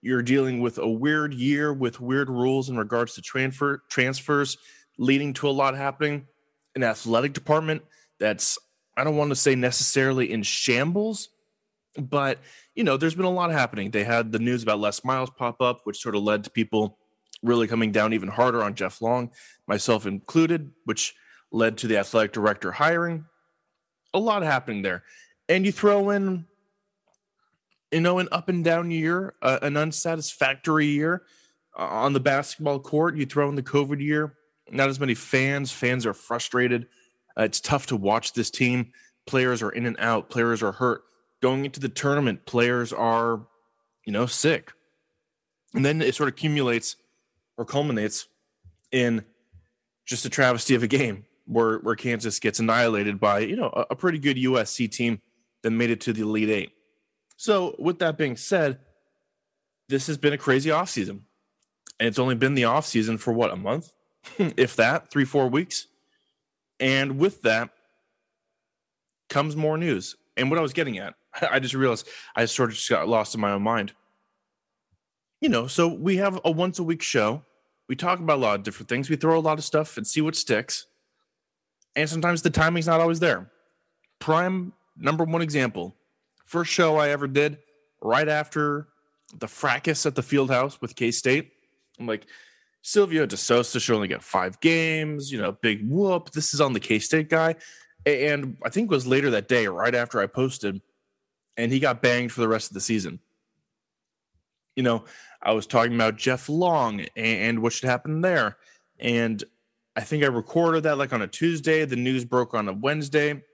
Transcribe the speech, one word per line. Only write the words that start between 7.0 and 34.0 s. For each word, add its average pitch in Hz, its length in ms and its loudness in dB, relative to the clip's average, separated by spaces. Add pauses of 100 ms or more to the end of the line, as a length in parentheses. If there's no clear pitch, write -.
department 156 500 -2 (360)
that's, - 400 -2 (380)
I 131 80 0
don't 151 120 0
want 147 140 0
to 131 60 0
say 135 180 4
necessarily 127 760 0
in 113 100 -2
shambles, 175 880 -2 (680)
but, 139 420 -2 (360)
you 233 80 -2
know, 143 140 4
there's 160 180 0
been 185 100 -2
a 185 60 2
lot 175 220 0
happening. 113 400 -2
They 104 120 0
had 117 280 0
the 117 80 0
news 120 240 -2
about 107 160 2
Les 104 240 -2
Miles 131 260 -2
pop 120 300 -6
up, 123 240 0
which 104 160 -8
sort 104 160 -4
of 101 80 0
led 104 200 2
to - 60 -14
people 107 480 -2 (440)
really 117 260 2
coming 113 240 0
down 110 200 2
even 98 160 -2
harder 117 360 2
on 101 100 -4
Jeff 92 260 -6
Long, 120 300 -2 (380)
myself 104 380 0
included, 160 680 0 (120)
which - 300 -4 (380)
led 113 260 2
to 120 80 -6
the 110 100 2
athletic 104 360 2
director 104 400 0
hiring. 165 520 0 (880)
A 196 60 0
lot 214 240 0
happening 123 400 -2
there. 92 220 -4 (440)
And 185 160 4
you 202 60 2
throw 202 400 2
in, 196 360 -2 (1500)
you 160 80 2
know, 180 180 4
an 180 140 -2
up 170 160 -4
and 175 160 0
down 170 260 2
year, 170 500 -2
uh, 131 220 2
an 143 140 -2
unsatisfactory 151 1120 0
year, 151 360 0 (540)
uh, - 60 -8
on 113 300 -2
the 135 80 2
basketball 143 600 -2
court. 156 360 0
You 147 80 -2
throw 143 240 0
in 143 60 -4
the 139 80 -4
covid 143 380 0